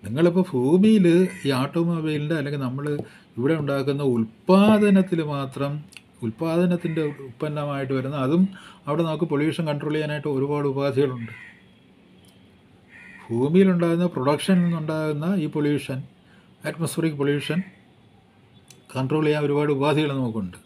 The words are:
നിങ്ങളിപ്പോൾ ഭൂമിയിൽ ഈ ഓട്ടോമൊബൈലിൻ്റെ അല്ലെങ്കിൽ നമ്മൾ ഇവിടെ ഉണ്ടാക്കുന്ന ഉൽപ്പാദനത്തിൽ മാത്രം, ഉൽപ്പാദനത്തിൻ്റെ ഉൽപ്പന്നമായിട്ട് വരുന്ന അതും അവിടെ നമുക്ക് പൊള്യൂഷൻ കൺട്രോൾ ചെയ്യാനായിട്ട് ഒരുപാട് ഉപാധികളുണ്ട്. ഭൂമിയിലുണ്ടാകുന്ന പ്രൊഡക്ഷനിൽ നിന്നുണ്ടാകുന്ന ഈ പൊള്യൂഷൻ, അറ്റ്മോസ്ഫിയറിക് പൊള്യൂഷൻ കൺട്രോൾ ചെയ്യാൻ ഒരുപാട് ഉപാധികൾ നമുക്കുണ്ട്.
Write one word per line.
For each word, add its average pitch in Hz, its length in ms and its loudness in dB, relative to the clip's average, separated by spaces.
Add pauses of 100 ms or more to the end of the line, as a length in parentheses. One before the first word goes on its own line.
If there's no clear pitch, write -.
നിങ്ങളിപ്പോൾ 170 480 2
ഭൂമിയിൽ 185 540 4 (400)
ഈ 139 40 0 (100)
ഓട്ടോമൊബൈലിൻ്റെ 156 800 -2
അല്ലെങ്കിൽ 143 280 -6
നമ്മൾ 139 180 -6 (520)
ഇവിടെ 143 240 2
ഉണ്ടാക്കുന്ന 139 440 -2 (100)
ഉൽപ്പാദനത്തിൽ 190 1040 4 (120)
മാത്രം, 139 400 -4 (520)
ഉൽപ്പാദനത്തിൻ്റെ 165 760 0 (220)
ഉൽപ്പന്നമായിട്ട് 143 760 -6
വരുന്ന 135 280 -4
അതും 170 180 4 (420)
അവിടെ 151 220 0
നമുക്ക് 160 260 -2
പൊള്യൂഷൻ 156 380 0
കൺട്രോൾ 147 240 -4
ചെയ്യാനായിട്ട് 151 400 -4
ഒരുപാട് 143 380 -2
ഉപാധികളുണ്ട്. 131 600 -2 (1900)
ഭൂമിയിലുണ്ടാകുന്ന 170 840 2
പ്രൊഡക്ഷനിൽ 147 500 2
നിന്നുണ്ടാകുന്ന 156 600 -4 (180)
ഈ - 100 -4
പൊള്യൂഷൻ, 147 440 -2 (680)
അറ്റ്മോസ്ഫിയറിക് 160 540 -4
പൊള്യൂഷൻ 143 380 0 (1300)
കൺട്രോൾ 139 340 -2
ചെയ്യാൻ 151 200 2
ഒരുപാട് 147 300 0
ഉപാധികൾ 147 420 0
നമുക്കുണ്ട്. 107 480 -4